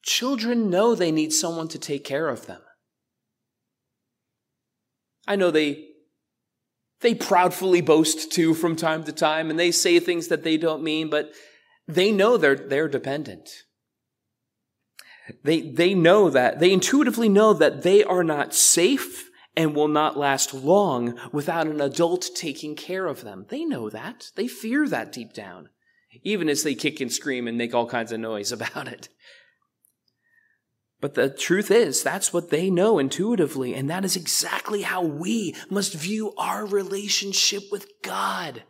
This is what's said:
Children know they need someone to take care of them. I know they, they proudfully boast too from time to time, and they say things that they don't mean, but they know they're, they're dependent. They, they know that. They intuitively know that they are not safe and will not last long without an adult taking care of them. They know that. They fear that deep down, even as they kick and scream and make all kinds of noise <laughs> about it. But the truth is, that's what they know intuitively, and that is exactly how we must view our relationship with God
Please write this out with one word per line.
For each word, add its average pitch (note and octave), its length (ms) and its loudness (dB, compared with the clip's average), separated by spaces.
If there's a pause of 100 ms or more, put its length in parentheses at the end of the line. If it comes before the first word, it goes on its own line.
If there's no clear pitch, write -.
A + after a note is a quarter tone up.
Children A#3 640 -2
know G#3+ 260 2
they E3+ 180 0
need D#3 200 0
someone E3 360 -4
to D3+ 100 -12
take C#3+ 260 -8
care D3+ 240 -2
of A#2 180 -8
them. F#2+ 140 -18 (2750)
I G3+ 100 0
know F3+ 140 4
they, D3+ 360 0 (1120)
they A#3 140 2
proudfully F3+ 680 2
boast D#3 480 4
too E3 220 2
from D#3+ 240 0
time D#3+ 280 -2
to D3 80 -10
time, D#3+ 360 0
and D#3 100 -2
they F3 120 4
say F3 300 4
things E3+ 280 -4
that D#3 140 -2
they D#3+ 160 0
don't D#3 240 -2
mean, D#3 260 -2
but D3+ 240 -2 (560)
they F#3 240 2
know G#3+ 240 4
they're, C#3+ 200 4
they're D3 320 -2
dependent. B2+ 600 -6 (1900)
They, D3+ 200 2
they E3 320 2
know F3+ 340 6
that. B2+ 320 2
They F3+ 100 6
intuitively A3+ 600 4
know G#3 240 8
that C#3+ 280 4
they G3+ 220 6
are F3+ 180 0
not D3+ 300 -2
safe - 760 2 (260)
and D#3 180 2
will D3+ 140 2
not D3+ 300 0
last C#3 340 0
long C3+ 680 2 (140)
without D#3+ 340 -2
an D3+ 140 -4
adult E3+ 540 0
taking D3+ 420 -10
care F#3 300 -8
of C3+ 160 -8
them. G2+ 260 -16
They D4+ 160 -8
know C3+ 240 -6
that. B2+ 380 -14 (100)
They A#3+ 100 -4
fear B3+ 400 -2
that A2+ 260 -4
deep A#2 200 -14
down, F#2 380 -16 (520)
even F3+ 280 -2
as C#3+ 120 0
they D3 120 0
kick D3+ 260 -4
and A#2+ 100 -4
scream B2 380 -4
and A#2 80 -4
make A#2 180 -4
all A#2 120 0
kinds A2+ 260 -4
of A2 80 -6
noise A2 320 -6
<laughs> - 0 -
about A#2+ 340 -8
it. - 220 -16 (1900)
But - 140 -6
the C3+ 160 0
truth G3 400 -2
is, G3 320 4
that's F3 300 -4
what E3+ 180 -4
they F3+ 200 0
know F#3 280 4
intuitively, C#3 760 -2
and C3+ 160 -4
that F#3+ 140 -4
is F#3 120 -2
exactly F#3 640 -4
how F#3 200 -4
we E3+ 520 -4 (140)
must G3 260 -2
view G3+ 420 -6
our G#3 280 -4
relationship G3 1080 -2
with G3 160 -8 (160)
God C3+ 680 -6